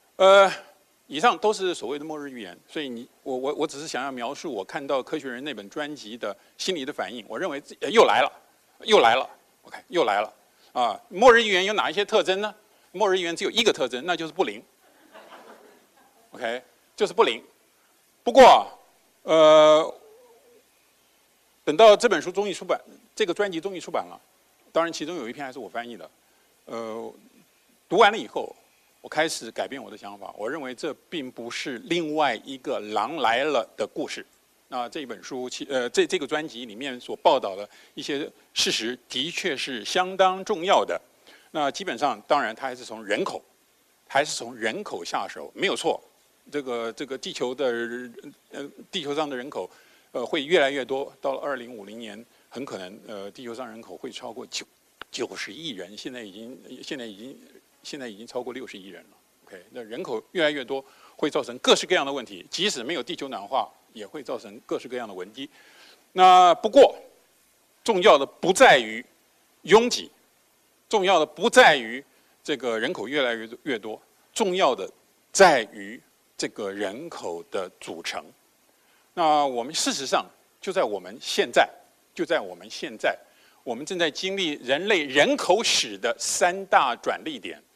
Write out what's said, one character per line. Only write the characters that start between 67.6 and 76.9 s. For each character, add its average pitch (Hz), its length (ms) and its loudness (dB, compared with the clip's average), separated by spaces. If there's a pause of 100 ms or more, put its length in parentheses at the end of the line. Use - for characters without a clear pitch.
重 196 180 2
要 165 140 10
的 139 80 2
不 160 300 -2
在 190 240 8
于 110 260 -4 (600)
拥 226 260 6
挤， - 200 -8 (800)
重 202 160 0
要 185 140 6
的 156 80 4
不 208 240 -2
在 208 260 8
于 120 260 -8 (400)
这 151 140 -4
个 117 220 -2
人 117 120 -2
口 107 160 -8
越 143 140 -4
来 123 140 0
越， 113 120 -8 (180)
越 127 140 -4
多， 107 220 -12 (320)
重 185 240 -2
要 165 180 4
的 92 160 -8 (400)
在 165 300 8 (140)
于 104 260 -16 (360)
这 156 140 -6
个 104 200 -8
人 104 400 -8